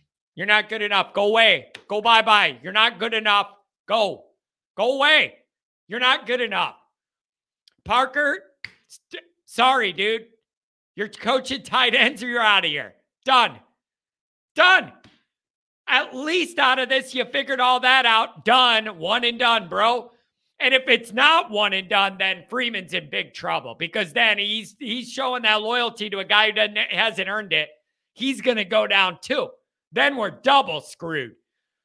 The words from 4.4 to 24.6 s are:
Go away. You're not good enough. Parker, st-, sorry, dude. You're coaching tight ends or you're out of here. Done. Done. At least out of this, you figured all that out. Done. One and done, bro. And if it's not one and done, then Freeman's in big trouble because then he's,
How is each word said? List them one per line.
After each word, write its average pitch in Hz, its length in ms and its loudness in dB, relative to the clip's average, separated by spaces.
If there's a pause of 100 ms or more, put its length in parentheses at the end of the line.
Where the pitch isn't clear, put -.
Go 233 180 0
away. 277 400 2 (540)
You're 226 120 -8
not 254 260 0
good 247 140 -2
enough. 185 360 -4 (1080)
Parker, 269 600 0 (420)
st-, - 360 -20 (220)
sorry, 240 480 0
dude. 220 340 -4 (680)
You're 208 140 -6
coaching 262 540 -4
tight 240 340 0
ends 233 260 2
or 247 60 -8
you're 240 120 -2
out 202 240 4
of 160 60 0
here. 135 240 -8 (300)
Done. 226 340 2 (960)
Done. 330 380 4 (960)
At 254 280 0
least 302 460 -4
out 262 180 2
of 254 100 -4
this, 262 260 -2
you 247 100 -2
figured 269 360 -4
all 254 200 2
that 254 260 4
out. 226 380 0
Done. 220 540 2
One 208 260 -2
and 233 140 -2
done, 226 300 0
bro. 220 440 0 (480)
And 269 140 2
if 262 140 4
it's 240 240 0
not 294 380 2
one 208 220 0
and 190 160 -4
done, 196 300 0
then 190 300 -4
Freeman's 220 460 -6
in 165 160 -6
big 185 240 -8
trouble 160 400 -6
because 170 380 -6
then 220 260 0
he's, 208 400 -8